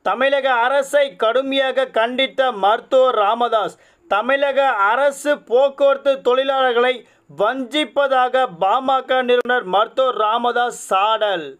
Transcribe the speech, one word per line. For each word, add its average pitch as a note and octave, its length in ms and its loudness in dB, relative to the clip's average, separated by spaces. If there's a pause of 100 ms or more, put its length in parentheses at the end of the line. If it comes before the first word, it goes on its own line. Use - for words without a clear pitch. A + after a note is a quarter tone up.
தமிழக C4 520 0
அரசை C#4 600 0
கடுமையாக C4 720 0
கண்டித்த B3+ 640 -2
மருத்துவர் A3+ 640 2
ராமதாஸ். A3 640 0 (280)
தமிழக C4+ 640 0
அரசு C4 720 0
போக்குவரத்து C#4 760 2
தொழிலாளர்களை B3+ 880 0 (320)
வஞ்சிப்பதாக C4 1080 0 (140)
பாமக B3+ 600 0
நிறுவனர் B3 400 0
மருத்துவர் A3 520 0
ராமதாஸ் A#3 720 -2
சாடல். G3 760 -2